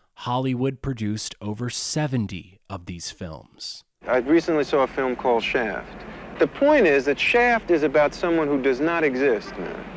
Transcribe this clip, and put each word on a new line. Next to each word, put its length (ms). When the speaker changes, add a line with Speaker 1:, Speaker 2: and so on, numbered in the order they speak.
Speaker 1:
Hollywood 680
produced 600
over 280
seventy 1000
of 160
these 260
films. 720
Speaker 2:
I 120
recently 440
saw 200
a 40
film 300
called 260
Shaft. 640
The 80
point 380
is 200
that 140
Shaft 520
is 120
about 300
someone 340
who 140
does 180
not 240
exist, 540
man, 260